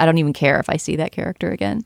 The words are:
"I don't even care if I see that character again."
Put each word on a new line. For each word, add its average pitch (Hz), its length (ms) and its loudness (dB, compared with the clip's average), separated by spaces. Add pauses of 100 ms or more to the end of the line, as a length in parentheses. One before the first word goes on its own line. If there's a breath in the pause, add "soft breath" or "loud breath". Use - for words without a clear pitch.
"I 160 40 4
don't 165 140 6
even 147 140 2
care 143 260 2
if - 100 -4
I 156 100 -2
see - 180 -4
that 156 160 -4
character - 400 -6
again." 208 340 -4